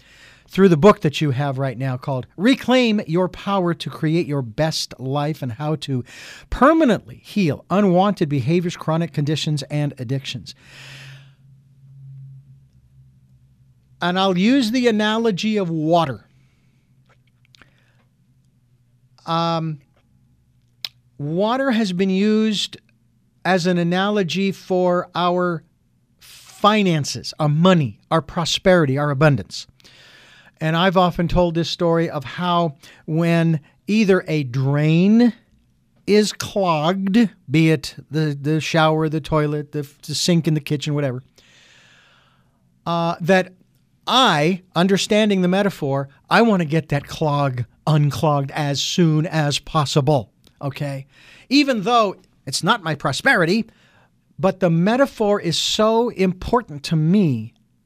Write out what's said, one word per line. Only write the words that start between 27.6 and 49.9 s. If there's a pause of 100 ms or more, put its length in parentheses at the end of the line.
our
prosperity,
our
abundance. (920)
And
I've
often
told
this
story
of
how (280)
when (280)
either
a
drain (760)
is
clogged, (200)
be
it (140)
the,
the
shower,
the
toilet,
the, (200)
the
sink
in
the
kitchen,
whatever, (1600)
uh,
that (540)
I, (100)
understanding
the
metaphor, (220)
I
want
to
get
that
clog (200)
unclogged
as
soon
as
possible, (300)